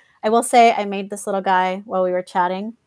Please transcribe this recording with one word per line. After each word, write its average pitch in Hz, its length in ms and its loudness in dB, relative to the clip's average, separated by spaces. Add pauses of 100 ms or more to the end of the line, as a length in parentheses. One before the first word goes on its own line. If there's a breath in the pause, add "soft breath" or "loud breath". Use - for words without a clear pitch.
(220 soft breath)
I 220 60 -2
will 240 140 2
say 233 300 6
I 202 120 -2
made 196 240 -6
this - 180 -12
little 196 140 -4
guy 185 460 0
while 185 160 -2
we 185 80 0
were 180 120 -2
chatting. 190 520 -4 (120)